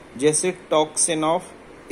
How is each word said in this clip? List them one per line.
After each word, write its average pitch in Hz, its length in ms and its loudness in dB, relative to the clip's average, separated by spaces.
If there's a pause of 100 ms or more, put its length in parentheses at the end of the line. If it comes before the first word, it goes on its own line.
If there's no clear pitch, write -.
(180)
जैसे 151 400 2 (160)
toxin 156 460 0
of 165 220 0 (500)